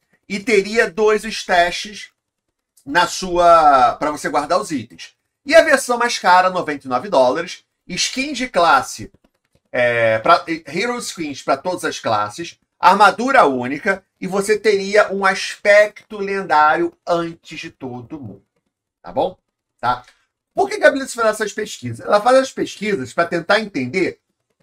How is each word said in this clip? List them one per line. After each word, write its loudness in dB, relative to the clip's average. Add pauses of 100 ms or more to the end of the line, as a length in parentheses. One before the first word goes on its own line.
(280)
e -6
teria 0
dois 0
stashes -4 (720)
na 2
sua, 4
pra -4
você -6
guardar -2
os -10
itens. -10 (280)
E 4
a 8
versão 0
mais -2
cara, 4
noventa -6
e -16
nove -4
dólares, 0 (240)
skin -6
de -6
classe, 0 (600)
é, 0
pra, 2
Hero -6
Skins -10
pra -2
todas -8
as -6
classes, -6 (180)
armadura 4
única, -2 (160)
e -8
você 0
teria 0
um 0
aspecto 0
lendário 0 (120)
antes -6
de -14
todo -14
mundo. -18 (580)
Tá -18
bom? -4 (440)
Tá? -4 (500)
Por 0
que -6
que 0
a 8
Blizzard -4
faz 0
essas -2
pesquisas? -10
Ela 4
faz 4
as 0
pesquisas -6
pra 0
tentar 0
entender -4 (420)